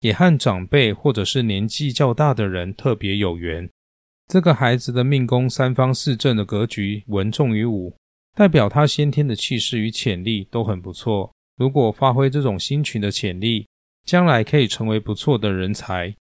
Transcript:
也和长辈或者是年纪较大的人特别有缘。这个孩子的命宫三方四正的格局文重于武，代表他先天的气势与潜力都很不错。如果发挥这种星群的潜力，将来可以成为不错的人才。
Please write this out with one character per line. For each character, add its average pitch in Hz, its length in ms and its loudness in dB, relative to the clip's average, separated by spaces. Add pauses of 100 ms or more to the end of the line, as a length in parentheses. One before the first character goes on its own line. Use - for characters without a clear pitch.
也 110 120 0
和 170 260 4
长 92 280 -2
辈 127 260 2
或 139 200 0
者 104 120 -2
是 127 180 -2
年 104 240 0
纪 143 240 -4
较 127 220 0
大 143 220 2
的 110 120 -2
人 92 280 -4
特 127 200 0
别 101 220 -4
有 92 220 -2
缘。 85 300 -6 (600)
这 185 120 2
个 165 140 4
孩 127 220 2
子 123 160 -6
的 123 100 0
命 131 240 0
宫 127 220 2
三 127 260 0
方 127 200 2
四 127 200 -2
正 117 220 0
的 104 80 0
格 107 220 -2
局 104 400 -4
文 101 260 -2
重 117 240 0
于 107 80 0
武， 98 300 -4 (400)
代 208 120 6
表 147 220 4
他 147 180 2
先 147 240 0
天 147 160 0
的 123 80 -2
气 120 240 -4
势 117 200 -4
与 110 120 -2
潜 95 320 -4
力 101 280 -2
都 117 120 -2
很 98 180 -4
不 92 120 -12
错。 101 400 -4 (240)
如 131 140 0
果 135 200 2
发 131 220 2
挥 135 160 4
这 139 140 -2
种 110 160 0
星 143 260 -2
群 113 160 -6
的 101 100 0
潜 92 300 -4
力， 110 260 -2 (380)
将 180 220 4
来 123 180 4
可 151 140 2
以 127 80 4
成 110 220 -4
为 110 120 0
不 107 140 -4
错 131 240 0
的 104 120 0
人 92 220 -2
才。 92 520 -6